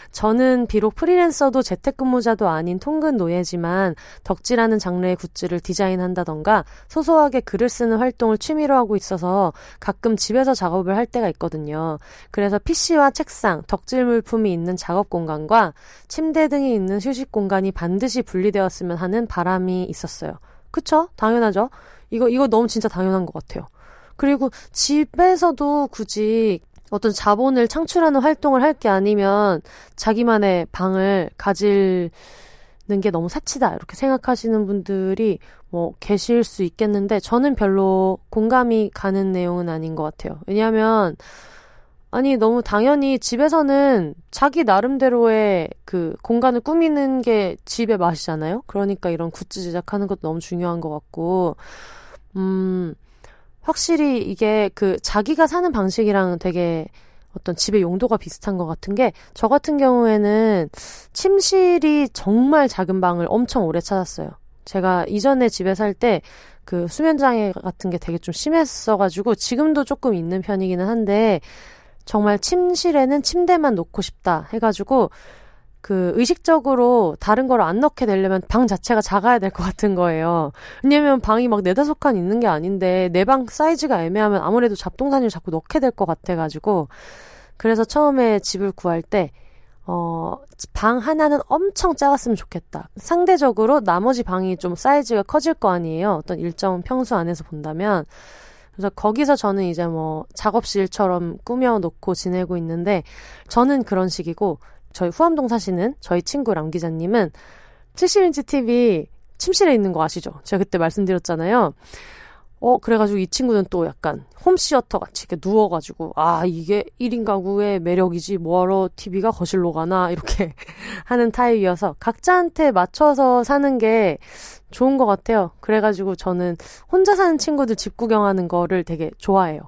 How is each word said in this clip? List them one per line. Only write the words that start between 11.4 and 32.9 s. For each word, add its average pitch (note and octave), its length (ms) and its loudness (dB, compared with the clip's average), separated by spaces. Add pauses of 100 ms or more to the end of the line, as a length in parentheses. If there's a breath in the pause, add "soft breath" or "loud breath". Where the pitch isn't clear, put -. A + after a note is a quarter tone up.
그래서 G3+ 280 0
피씨와 D4 520 2
책상, G3 560 -4
덕질 B3+ 360 -4
물품이 A3+ 480 0
있는 F3 240 -4
작업 F#3 360 -4
공간과 D#3+ 600 0 (340 soft breath)
침대 D#4 400 0
등이 C4+ 260 0
있는 G3 260 0
휴식 B3+ 320 -6
공간이 G3 400 -2
반드시 G3+ 520 -2
분리되었으면 F#3 760 -2
하는 G3+ 300 -4
바람이 F#3 580 -2
있었어요. - 480 -10 (380 soft breath)
그쵸? E4 440 0
당연하죠. A3 540 0 (400 soft breath)
이거, A#3 200 0
이거 C4 180 2
너무 A3 200 2
진짜 A3 200 -4
당연한 F#3+ 380 -2
것 - 80 -12
같아요. - 340 -12 (480 soft breath)
그리고 C#4 340 0 (220 loud breath)
집에서도 D4+ 1200 2
굳이 G#3+ 720 -2 (300)
어떤 G#3 200 0
자본을 A#3 560 2
창출하는 D#4 540 2
활동을 C#4+ 420 2
할 D4+ 100 4
게 - 160 -2
아니면 G3 720 2 (340 loud breath)
자기만의 G#3 760 2
방을 F#3+ 640 0
가지는 F#3+ 720 0 (920 soft breath)